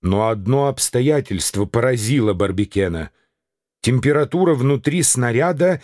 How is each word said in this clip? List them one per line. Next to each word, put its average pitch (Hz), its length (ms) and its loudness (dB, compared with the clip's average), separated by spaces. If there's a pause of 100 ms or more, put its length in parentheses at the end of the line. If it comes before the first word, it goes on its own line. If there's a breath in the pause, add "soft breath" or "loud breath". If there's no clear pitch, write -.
Но 98 280 0
одно 113 380 0
обстоятельство 131 960 -2
поразило 117 680 0
Барбекена. 95 800 -2 (680)
Температура 147 720 2
внутри 139 500 0
снаряда 143 800 0